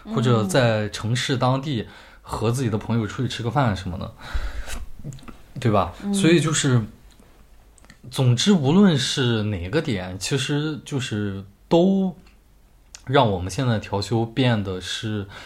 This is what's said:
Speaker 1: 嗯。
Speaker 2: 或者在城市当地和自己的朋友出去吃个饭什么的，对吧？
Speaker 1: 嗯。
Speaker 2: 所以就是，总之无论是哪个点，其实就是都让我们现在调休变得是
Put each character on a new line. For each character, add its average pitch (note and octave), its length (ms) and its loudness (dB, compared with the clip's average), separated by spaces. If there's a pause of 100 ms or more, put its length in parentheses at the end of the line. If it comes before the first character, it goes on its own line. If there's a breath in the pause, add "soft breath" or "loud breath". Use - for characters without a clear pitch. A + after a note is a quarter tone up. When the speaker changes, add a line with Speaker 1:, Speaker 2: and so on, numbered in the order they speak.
Speaker 1:
嗯。 G#3+ 100 -8
Speaker 2:
或 C3+ 80 0
者 A#2 220 4
在 G#2+ 460 2
城 A#2 260 -4
市 C3 200 -2
当 C3 240 2
地 C3+ 240 -4 (380 loud breath)
和 A2 300 -2
自 C3+ 100 -2
己 B2+ 80 0
的 A2 80 -2
朋 A2+ 180 -2
友 A2+ 80 2
出 A#2+ 200 -4
去 A2+ 40 -2
吃 - 140 -6
个 A#2 80 -2
饭 A#2 260 2
什 F2+ 140 -8
么 E2+ 80 -8
的， F2 140 -10 (1500 loud breath)
对 A#2 140 0
吧？ F#2+ 200 2 (120)
Speaker 1:
嗯。 G3+ 100 -2
Speaker 2:
所 G3 160 4
以 E3+ 80 6
就 D3+ 140 0
是， C3 280 2 (1300)
总 B2 280 4
之 G3+ 160 4
无 C#3+ 180 4
论 F#3 260 6
是 A#2+ 460 0
哪 F#2+ 260 -4
个 D#3 140 0
点， F#2 340 -4
其 C#3 220 -4
实 D3 460 -4
就 C#3 160 -4
是 G2+ 440 -4 (240)
都 F#3+ 480 4 (880)
让 B2+ 260 4
我 F#2+ 80 0
们 F2+ 100 -4
现 B2+ 200 -2
在 A2+ 100 0
调 G2+ 240 -4
休 A2+ 240 -2
变 A#2 380 0
得 F#2 160 -6
是 G#2 480 -6 (180 loud breath)